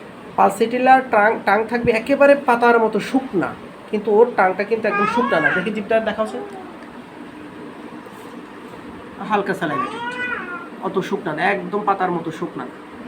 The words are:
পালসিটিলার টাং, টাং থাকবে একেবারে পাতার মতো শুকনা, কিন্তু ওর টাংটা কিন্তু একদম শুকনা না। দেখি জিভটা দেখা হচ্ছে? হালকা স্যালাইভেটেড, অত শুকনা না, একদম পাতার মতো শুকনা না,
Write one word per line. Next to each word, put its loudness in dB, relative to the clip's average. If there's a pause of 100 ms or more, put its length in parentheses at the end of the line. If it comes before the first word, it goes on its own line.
(360)
পালসিটিলার 4
টাং, 4
টাং 4
থাকবে 2
একেবারে 6
পাতার 6
মতো 2
শুকনা, 0 (360)
কিন্তু 0
ওর 6
টাংটা 4
কিন্তু 0
একদম 2
শুকনা 2
না। 4
দেখি 0
জিভটা 0
দেখা -2
হচ্ছে? -6 (3000)
হালকা 0
স্যালাইভেটেড, -4 (840)
অত -4
শুকনা -4
না, -4
একদম -2
পাতার 0
মতো -4
শুকনা -8
না, -12 (380)